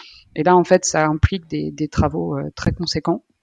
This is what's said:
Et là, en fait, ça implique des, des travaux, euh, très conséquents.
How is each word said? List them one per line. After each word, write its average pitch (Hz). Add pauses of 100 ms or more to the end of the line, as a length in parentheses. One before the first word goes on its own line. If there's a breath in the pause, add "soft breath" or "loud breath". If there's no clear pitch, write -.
(360 loud breath)
Et 156
là, 180
en 175
fait, 180
ça 156
implique 160
des, 151
des 151
travaux, 151
euh, 147
très -
conséquents. 170 (200)